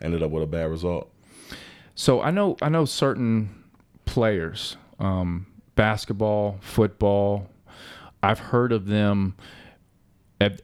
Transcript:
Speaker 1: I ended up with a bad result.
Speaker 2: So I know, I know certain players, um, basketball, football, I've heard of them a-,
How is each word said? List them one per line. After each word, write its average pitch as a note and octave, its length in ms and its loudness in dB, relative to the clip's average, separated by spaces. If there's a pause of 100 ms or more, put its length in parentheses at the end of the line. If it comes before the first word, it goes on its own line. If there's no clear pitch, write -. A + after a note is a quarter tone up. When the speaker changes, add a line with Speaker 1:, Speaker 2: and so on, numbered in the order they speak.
Speaker 1:
I - 40 -8
ended E2 180 -2
up D#2 80 0
with D#2+ 100 -2
a D2+ 60 -2
bad D#2+ 220 -2
result. E2+ 420 -4 (840)
Speaker 2:
So - 260 2
I D#3 100 0
know, G3 300 0
I D3+ 80 0
know D#3+ 160 2
certain A2+ 640 0 (560)
players, G2+ 720 -2 (220)
um, F#2 460 -2 (320)
basketball, G#2 840 0
football, G2+ 880 2 (720)
I've G2+ 180 2
heard A#2+ 340 2
of G2 140 0
them G2+ 500 2 (1000)
a-, G2+ 240 2